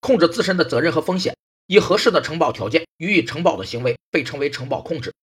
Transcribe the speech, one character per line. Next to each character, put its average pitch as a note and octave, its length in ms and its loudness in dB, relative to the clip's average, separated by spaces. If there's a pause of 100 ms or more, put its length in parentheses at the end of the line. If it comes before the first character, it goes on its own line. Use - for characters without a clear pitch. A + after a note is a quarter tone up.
控 B3 180 4
制 E3+ 80 4
自 F3 160 0
身 F#3 140 0
的 - 80 2
责 B2 160 0
任 E3 100 2
和 D#3 80 0
风 F#3 180 -2
险， F#3 160 -2 (340)
以 F#3+ 120 6
合 F#3+ 180 2
适 A#3+ 140 4
的 D#3+ 100 2
承 D#3 160 -6
保 D3+ 140 2
条 - 160 -6
件 - 180 0 (120)
予 F#3+ 180 -2
以 E3 80 4
承 C3 180 -6
保 F3 140 2
的 F#2+ 100 -8
行 A#2+ 180 -6
为 B2 140 0 (140)
被 D#3+ 100 2
称 C#3 160 -8
为 C#3+ 120 -2
承 C3 180 -10
保 C#3+ 140 -4
控 D#3+ 180 -6
制。 - 240 -10